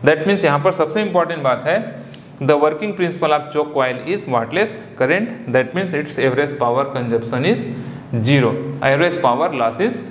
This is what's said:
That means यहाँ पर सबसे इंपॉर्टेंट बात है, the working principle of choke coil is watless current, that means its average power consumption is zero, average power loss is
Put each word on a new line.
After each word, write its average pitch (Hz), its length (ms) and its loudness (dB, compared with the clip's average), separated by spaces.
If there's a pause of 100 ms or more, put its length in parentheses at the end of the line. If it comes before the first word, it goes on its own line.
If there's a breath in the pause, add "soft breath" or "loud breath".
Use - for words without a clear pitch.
That 156 220 4
means 190 180 2
यहाँ 143 160 4
पर 180 120 2
सबसे 185 300 0
इंपॉर्टेंट 170 400 0
बात 127 240 0
है, 180 120 2 (640 loud breath)
the 143 180 4
working 170 340 0
principle 170 380 0
of 147 200 0
choke 147 220 -2
coil 127 320 0
is 170 240 -4
watless 135 480 0 (180)
current, 165 560 0
that 127 220 2
means 180 200 -2
its 147 260 -4
average 135 380 0
power 123 260 2 (100)
consumption 123 520 -2
is 220 220 0 (540 loud breath)
zero, 123 280 4 (340)
average 165 380 4
power 135 300 2
loss 120 280 -2
is 240 140 0 (160)